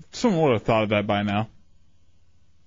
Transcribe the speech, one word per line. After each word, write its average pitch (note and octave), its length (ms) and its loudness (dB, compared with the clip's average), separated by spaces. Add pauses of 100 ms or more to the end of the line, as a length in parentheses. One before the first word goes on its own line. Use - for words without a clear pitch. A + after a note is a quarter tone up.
(120)
Someone F3+ 320 0
would C#3 100 4
have G#2 100 -2
thought A2 200 2
of G2+ 60 -4
that G#2 180 0
by G#2 160 -2
now. G#2 240 -2 (1200)